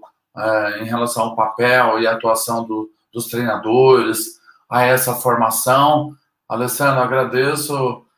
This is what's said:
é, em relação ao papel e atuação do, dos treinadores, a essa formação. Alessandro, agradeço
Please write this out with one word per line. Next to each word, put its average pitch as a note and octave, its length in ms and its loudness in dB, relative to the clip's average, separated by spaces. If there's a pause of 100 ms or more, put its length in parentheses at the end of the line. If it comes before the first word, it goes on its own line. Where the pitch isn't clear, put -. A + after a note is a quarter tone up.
(380)
é, G#2+ 460 -2
em - 20 -8
relação A#2 380 -4
ao A#2 120 -6
papel A#2 640 2
e A2+ 60 0
atuação A2+ 580 -2
do, A2 280 -6 (200)
dos A#2 140 -8
treinadores, A#2 1120 2 (300)
a B2 140 2
essa B2+ 320 2
formação. C3 1000 2 (340)
Alessandro, B2+ 540 0
agradeço C3 1040 -2 (120)